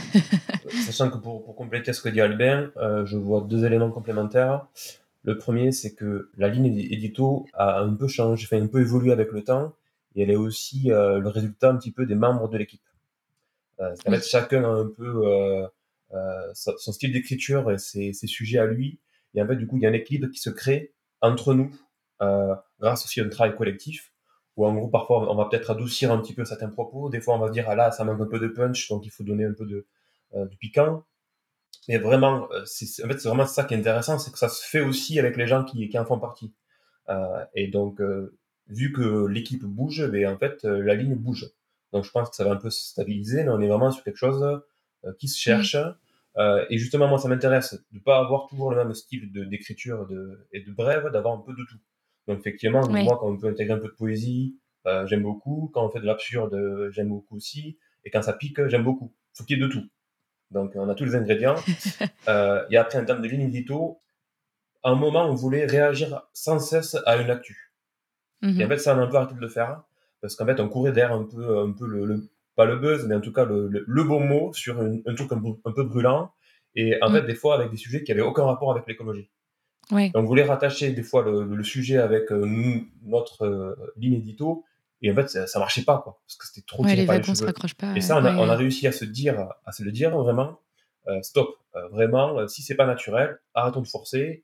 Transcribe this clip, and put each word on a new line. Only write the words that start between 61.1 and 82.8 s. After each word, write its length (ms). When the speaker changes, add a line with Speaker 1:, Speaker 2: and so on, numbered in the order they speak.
Speaker 2:
ingrédients. 400
Speaker 1:
<laughs> 640
Speaker 2:
Euh, 420
et 80
après, 220
en 60
termes 180
de 40
ligne 140
édito, 580
à 80
un 40
moment, 300
on 80
voulait 320
réagir 560
sans 260
cesse 360
à 100
une 140
actu. 420
Speaker 1:
Mhm. 180
Speaker 2:
Et 40
en 20
fait, 100
ça, 180
on 40
a 40
un 40
peu 100
arrêté 160
de 60
le 100
faire. 320
Parce 140
qu'en 100
fait, 140
on 100
courait 220
derrière 260
un 60
peu, 360
un 120
peu 160
le, 180
le, 240
pas 100
le 120
buzz, 300
mais 80
en 60
tout 120
cas 100
le, 240
le, 200
le 160
bon 160
mot 340
sur 260
un, 180
un 80
truc 160
un, 100
un 60
peu 120
brûlant. 480
Et 260
en 80
Speaker 1:
Mm. 40
Speaker 2:
fait, 100
des 120
fois, 200
avec 160
des 60
sujets 260
qui 80
avaient 100
aucun 220
rapport 280
avec 160
l'écologie. 420
Speaker 1:
Ouais. 180
Speaker 2:
Et 60
on 100
voulait 200
rattacher 480
des 120
fois 200
le, 200
le 200
sujet 340
avec, 340
euh, 140
nous, 400